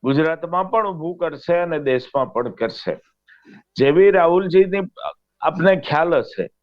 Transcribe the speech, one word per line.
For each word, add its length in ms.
ગુજરાતમાં 680
પણ 200
ઊભું 260
કરશે 380
અને 240
દેશમાં 540
પણ 180
કરશે. 500
જેવી 340
રાહુલજીની 680
આપને 360
ખ્યાલ 380
હશે 320